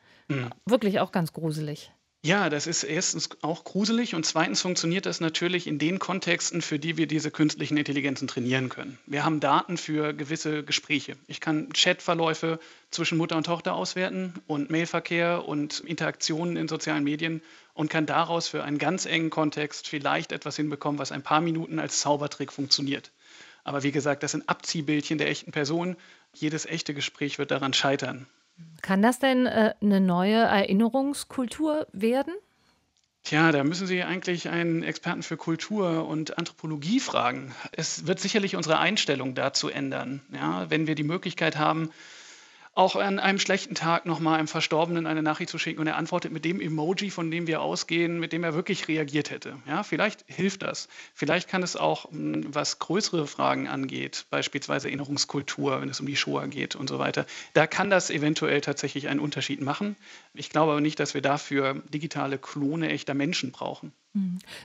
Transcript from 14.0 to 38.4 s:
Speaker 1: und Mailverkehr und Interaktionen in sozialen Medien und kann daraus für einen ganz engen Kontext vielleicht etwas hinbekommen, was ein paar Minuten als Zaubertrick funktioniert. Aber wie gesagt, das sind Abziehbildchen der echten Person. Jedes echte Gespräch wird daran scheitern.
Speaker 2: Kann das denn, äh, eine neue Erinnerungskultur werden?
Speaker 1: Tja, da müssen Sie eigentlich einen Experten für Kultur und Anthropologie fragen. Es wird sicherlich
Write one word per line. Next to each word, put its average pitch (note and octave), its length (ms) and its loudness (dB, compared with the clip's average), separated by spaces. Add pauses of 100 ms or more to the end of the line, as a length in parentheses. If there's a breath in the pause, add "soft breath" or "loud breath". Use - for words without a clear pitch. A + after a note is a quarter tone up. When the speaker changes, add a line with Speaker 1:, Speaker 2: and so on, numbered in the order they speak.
Speaker 1:
und C#3+ 220 -2
Mailverkehr E3+ 800 0
und D3 320 -4
Interaktionen E3 800 -2
in D#3+ 100 -2
sozialen D#3 380 -2
Medien D#3+ 360 -2 (320 loud breath)
und D3+ 160 -2
kann D#3 160 2
daraus E3 440 2
für D3+ 160 -4
einen D3 140 0
ganz D#3+ 260 0
engen E3 240 2
Kontext D3+ 580 -2
vielleicht D3+ 460 0
etwas C#3+ 240 -6
hinbekommen, D3 420 -2
was C#3 140 -4
ein C#3 100 -6
paar D#3 160 4
Minuten D#3+ 400 0
als D3 220 -2
Zaubertrick C#3+ 500 0
funktioniert. C#3 600 0 (520 loud breath)
Aber C#3 200 -2
wie C#3+ 100 2
gesagt, C#3+ 300 2
das C#3+ 100 -2
sind D#3 160 -2
Abziehbildchen D3+ 680 0
der D3 100 2
echten - 240 -4
Person. E3+ 420 0 (380 loud breath)
Jedes D3+ 320 -2
echte D#3+ 280 -4
Gespräch C#3+ 460 -4
wird C#3+ 120 -2
daran C3+ 200 0
scheitern. C3+ 560 0 (540)
Speaker 2:
Kann F#3+ 200 4
das B3 180 6
denn, B3+ 260 4
äh, A3 340 4
eine G3+ 220 6
neue F#3 340 4
Erinnerungskultur B3+ 1600 2
werden? B3 400 0 (920)
Speaker 1:
Tja, D#3+ 300 6
da C#3 100 6
müssen F3 240 0
Sie F3+ 160 2
eigentlich F3 460 -2
einen E3+ 340 2
Experten E3 400 -4
für E3+ 140 -6
Kultur E3 720 0
und D#3 300 -4
Anthropologie E3 640 -2
fragen. C3 540 0 (180 loud breath)
Es D#3+ 340 -6
wird F3+ 140 0
sicherlich G3 380 0